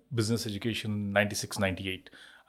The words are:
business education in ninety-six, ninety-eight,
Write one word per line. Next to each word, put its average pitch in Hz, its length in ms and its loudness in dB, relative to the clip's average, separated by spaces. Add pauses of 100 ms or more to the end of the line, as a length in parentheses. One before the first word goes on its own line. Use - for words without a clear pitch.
(140)
business 113 320 2
education 107 460 -2
in 104 220 -2
ninety-six, 104 440 2
ninety-eight, 95 520 -2 (400)